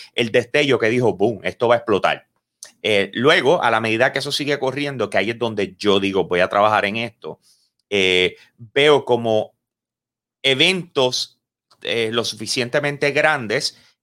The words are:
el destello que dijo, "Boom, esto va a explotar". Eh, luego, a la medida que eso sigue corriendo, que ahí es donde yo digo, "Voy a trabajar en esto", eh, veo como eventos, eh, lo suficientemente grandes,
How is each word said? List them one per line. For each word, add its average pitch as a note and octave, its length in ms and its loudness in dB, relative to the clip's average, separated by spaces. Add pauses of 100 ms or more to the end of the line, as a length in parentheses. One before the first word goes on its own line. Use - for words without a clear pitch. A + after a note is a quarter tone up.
(140)
el A#2 160 -2
destello B2+ 480 2
que A2 120 2
dijo, A#2+ 240 2
"Boom, G2+ 300 -2
esto A#2 220 -2
va A#2 100 6
a - 20 0
explotar". F2+ 480 -2 (560)
Eh, G2 320 0
luego, D3 480 2
a A#2+ 80 2
la A2 100 2
medida A2+ 320 0
que C#3 60 -4
eso C3+ 140 -6
sigue C#3+ 260 -4
corriendo, C3+ 500 -4
que G#2+ 80 -4
ahí G2+ 140 0
es A#2 80 -6
donde G#2 400 -4
yo G2+ 200 2
digo, G2 260 0
"Voy F2 160 0
a F#2 100 2
trabajar G#2 340 2
en G2+ 120 -4
esto", A2+ 420 -10 (500)
eh, F#2 480 2 (220)
veo C#3 480 2
como A#2 480 -2 (880)
eventos, C#3 960 0 (440)
eh, A2 300 -4
lo A#2 120 -2
suficientemente C#3 880 -4
grandes, C#3+ 640 -2 (240)